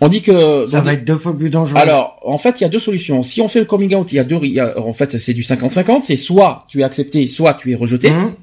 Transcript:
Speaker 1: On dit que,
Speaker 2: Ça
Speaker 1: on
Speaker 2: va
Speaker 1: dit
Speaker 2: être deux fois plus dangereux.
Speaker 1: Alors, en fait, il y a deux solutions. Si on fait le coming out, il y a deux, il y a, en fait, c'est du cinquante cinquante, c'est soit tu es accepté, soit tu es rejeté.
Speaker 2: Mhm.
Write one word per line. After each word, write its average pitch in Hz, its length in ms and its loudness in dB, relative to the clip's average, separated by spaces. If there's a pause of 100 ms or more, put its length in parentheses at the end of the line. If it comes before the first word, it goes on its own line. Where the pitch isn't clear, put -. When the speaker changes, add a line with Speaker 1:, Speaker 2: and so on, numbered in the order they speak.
Speaker 1:
On 147 60 6
dit 202 160 2
que, 156 420 4
Speaker 2:
Ça 139 140 0
Speaker 1:
on - 20 4
Speaker 2:
va 143 140 0
Speaker 1:
dit - 60 -2
Speaker 2:
être 117 40 -14
deux 156 120 0
fois 156 200 -6
plus 151 140 -2
dangereux. 151 260 0
Speaker 1:
Alors, 147 480 2
en 143 140 -2
fait, 247 200 0
il - 40 0
y - 20 4
a 170 40 0
deux 202 100 -2
solutions. 170 420 -2
Si 123 200 -4
on 220 60 0
fait 233 120 0
le 220 60 2
coming 196 280 0
out, 190 180 -2
il 139 40 -2
y 139 40 2
a 131 40 2
deux, 151 180 -2
il 139 120 -2
y 131 60 0
a, 120 200 -2
en 113 140 -6
fait, - 260 -4
c'est 123 160 -4
du 120 80 -4
cinquante 127 280 -2
cinquante, 233 320 2
c'est 147 120 -2
soit 175 540 2
tu 139 100 -4
es 135 40 2
accepté, 135 440 -2
soit 156 260 0
tu - 180 -6
es 123 40 -2
rejeté. 120 340 0
Speaker 2:
Mhm. 180 220 0 (120)